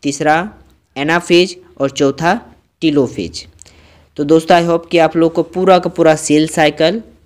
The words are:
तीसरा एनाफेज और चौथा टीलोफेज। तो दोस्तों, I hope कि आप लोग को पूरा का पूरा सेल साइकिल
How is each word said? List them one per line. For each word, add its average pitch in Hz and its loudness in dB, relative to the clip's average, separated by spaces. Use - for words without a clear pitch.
तीसरा 156 -2
एनाफेज 175 0
और 139 -2
चौथा 147 -2
टीलोफेज। 127 -4
तो 151 -6
दोस्तों, 160 2
I 170 0
hope 170 -2
कि 175 0
आप 160 2
लोग 165 2
को 175 -2
पूरा 185 2
का 175 -4
पूरा 160 2
सेल 151 0
साइकिल 160 0